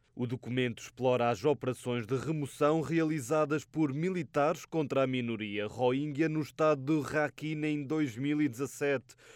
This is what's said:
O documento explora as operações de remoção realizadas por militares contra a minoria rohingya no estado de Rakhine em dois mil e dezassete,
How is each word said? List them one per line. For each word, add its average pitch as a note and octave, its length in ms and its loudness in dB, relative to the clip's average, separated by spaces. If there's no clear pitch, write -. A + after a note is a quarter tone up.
O B2 120 -2
documento B2 520 -2
explora B2 480 2
as G#2 160 0
operações B2 600 0
de C3 100 -2
remoção D3 640 0
realizadas D#3 840 0
por D#3 280 0
militares D#3 720 0
contra C3+ 380 0
a C3 60 2
minoria A2 580 -2
rohingya C3+ 600 0
no D#3 120 -2
estado D3+ 640 2
de B2 60 -6
Rakhine D3+ 580 -2
em D3 160 0
dois C#3+ 340 -2
mil C#3+ 240 0
e D3+ 80 4
dezassete, C3+ 680 -4